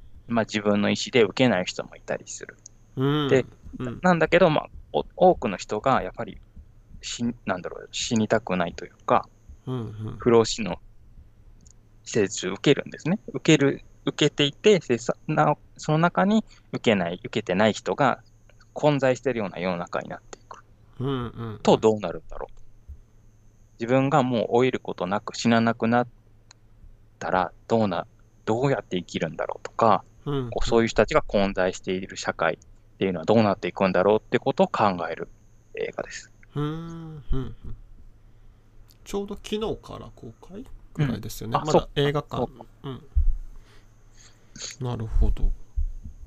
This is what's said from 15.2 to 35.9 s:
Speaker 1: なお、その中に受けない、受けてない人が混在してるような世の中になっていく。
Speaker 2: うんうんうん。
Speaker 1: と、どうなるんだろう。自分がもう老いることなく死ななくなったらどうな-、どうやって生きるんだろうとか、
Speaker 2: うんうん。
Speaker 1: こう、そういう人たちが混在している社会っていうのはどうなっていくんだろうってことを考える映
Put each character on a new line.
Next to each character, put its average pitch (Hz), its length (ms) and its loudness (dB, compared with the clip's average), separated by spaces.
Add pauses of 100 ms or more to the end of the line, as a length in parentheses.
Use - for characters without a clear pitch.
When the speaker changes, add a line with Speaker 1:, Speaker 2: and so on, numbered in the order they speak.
Speaker 1:
な 156 240 2
お、 - 60 0 (180)
そ - 160 -4
の 151 60 4
中 170 260 2
に 208 220 2 (260)
受 131 80 -6
け 113 160 4
な 87 140 0
い、 87 60 -6
受 - 140 -12
け 110 140 -2
て 90 120 -2
な 107 120 4
い 101 60 2
人 - 220 -4
が 135 280 0 (500)
混 147 260 2
在 131 180 2
し - 40 -16
て 131 120 -2
る 117 60 -4
よ 101 80 -4
う - 20 -6
な 82 100 -12
世 92 120 -2
の 87 60 -2
中 - 240 -6
に - 80 -10
な - 80 -12
っ - 40 -18
て - 180 -20
い - 80 -20
く。 - 160 -20 (360)
Speaker 2:
う 127 40 -6
ん 131 40 -4
う 139 40 -2
ん 135 40 -4
う 113 400 -10
ん。 - 80 -16
Speaker 1:
と、 180 140 6
ど 110 180 4
う 107 40 -6
な 90 120 -6
る 82 80 -10
ん - 100 -18
だ 71 80 -12
ろ 73 120 -10
う。 - 100 -18 (1200)
自 113 120 -2
分 135 180 4
が 147 120 4
も 123 240 2
う - 80 -6
老 120 120 4
い 127 60 2
る - 80 -2
こ - 140 -10
と 87 140 -6
な 101 120 0
く - 160 -12
死 - 140 0
な 117 100 6
な 117 140 2
く 113 140 -2
な 120 160 2
っ 123 40 -8 (1120)
た 82 140 -8
ら 90 200 2 (160)
ど 113 180 4
う - 20 2
な-、 85 180 -2 (400)
ど 110 160 0
う 139 100 2
や 117 100 0
っ - 40 -6
て - 120 -6
生 - 60 -4
き - 160 -8
る 80 100 -2
ん - 60 -12
だ - 120 -6
ろ - 120 -10
う - 40 -20
と - 80 -12
か、 107 320 4 (220)
Speaker 2:
う 147 60 -6
ん 147 40 -2
う 127 120 -4
ん。 - 40 -8
Speaker 1:
こ 107 120 -2
う、 - 40 0
そ 117 100 4
う 113 60 6
い - 20 2
う - 20 0
人 - 140 2
た 107 60 6
ち 156 80 0
が 143 80 2
混 101 300 0
在 92 200 0
し - 60 -12
て - 120 -6
い 92 100 -2
る 95 140 -12
社 - 180 -4
会 82 220 0
っ - 20 -14 (400)
て - 80 0
い 95 40 2
う 92 40 -2
の 85 60 -4
は - 60 -10
ど 110 100 6
う 113 80 6
な 101 100 4
っ - 40 -6
て 90 100 -4
い 90 60 -6
く 98 140 2
ん 92 40 2
だ 90 120 4
ろ 104 120 4
う 110 40 2
っ - 20 -20
て - 180 0
こ 135 140 -2
と 190 100 4
を 185 40 0
考 101 300 0 (120)
え 82 60 -8
る 85 120 -10 (480)
映 - 200 -8